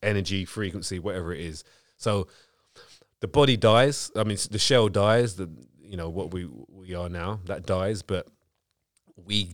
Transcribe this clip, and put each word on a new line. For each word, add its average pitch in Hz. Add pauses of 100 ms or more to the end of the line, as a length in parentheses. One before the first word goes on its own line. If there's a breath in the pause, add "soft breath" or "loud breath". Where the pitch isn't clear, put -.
energy, 95
frequency, 95
whatever 87
it 73
is. 80 (340 soft breath)
So 101 (920 soft breath)
the -
body 135
dies. 117
I 107
mean, 107
s-, -
the 107
shell 120
dies. 104
The, 90 (340)
you 95
know, 82
what 85
we, 90 (240)
we 92
are 87
now, 90
that 90
dies, 95
but - (880)
we 95